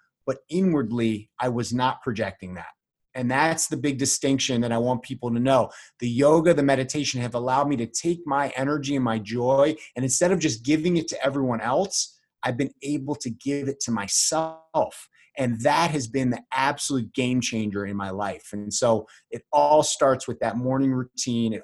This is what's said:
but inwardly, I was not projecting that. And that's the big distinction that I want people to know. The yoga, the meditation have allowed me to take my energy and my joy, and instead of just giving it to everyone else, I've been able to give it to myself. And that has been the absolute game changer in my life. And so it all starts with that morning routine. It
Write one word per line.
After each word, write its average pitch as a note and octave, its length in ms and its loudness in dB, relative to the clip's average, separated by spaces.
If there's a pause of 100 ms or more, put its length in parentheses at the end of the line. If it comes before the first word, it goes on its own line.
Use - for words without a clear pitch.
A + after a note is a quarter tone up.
(260)
but C3+ 120 -2 (120)
inwardly, A#2+ 880 0
I B2+ 120 -2
was A#2 240 -2
not B2+ 280 0
projecting G2 520 -6
that. E2+ 160 -14 (440)
And B2 160 -4
that's D#3+ 380 2
the D#3+ 80 -6
big C#3 220 -2
distinction C3 640 0
that A#2 100 0
I A#2 60 0
want B2 240 0
people B2 320 -6
to A#2 60 0
know. B2+ 300 4 (300)
The B2 80 -4
yoga, D3+ 460 6
the C#3+ 100 2
meditation C3+ 560 0
have A#2+ 160 -4
allowed B2+ 320 2
me C#3+ 80 0
to A#2 120 -2
take E3+ 380 -4
my C#3 300 0
energy C#3 400 -2
and C3 80 0
my A2+ 160 0
joy, B2+ 560 2 (220)
and B2+ 80 0
instead F3 260 2
of F#3+ 80 2
just A#2+ 240 0
giving D#3+ 320 2
it D#3 140 0
to - 120 -6
everyone C3 380 0
else, C#3+ 580 -2 (240)
I've B2 140 -2
been C3+ 160 -2 (120)
able C#3 320 -4
to C3 140 -8
give C#3 380 -4
it C#3 140 -6
to A#2+ 100 -4
myself. D#3 1200 -2 (280)
And A#2+ 240 -2
that D3+ 300 2
has C#3 160 -4
been B2+ 220 0
the A#2+ 120 -2 (100)
absolute C3 640 -2
game B2+ 260 0
changer G#2+ 460 -2
in G2+ 100 -6
my G2 140 -4
life. G2 420 -6
And G#2 200 -8
so A2+ 360 2 (220)
it A#2 140 -10 (100)
all D3 280 6
starts C3+ 460 2
with A#2 140 -8
that A2+ 160 0
morning C3 340 0
routine. A#2+ 640 -2
It G2 100 -8